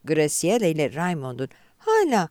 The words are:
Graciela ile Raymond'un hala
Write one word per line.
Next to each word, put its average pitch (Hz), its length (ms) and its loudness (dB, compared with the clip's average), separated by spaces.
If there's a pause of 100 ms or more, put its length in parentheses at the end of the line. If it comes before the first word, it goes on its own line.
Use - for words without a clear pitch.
Graciela 156 600 0
ile 151 280 0
Raymond'un 135 540 -4 (300)
hala 320 520 2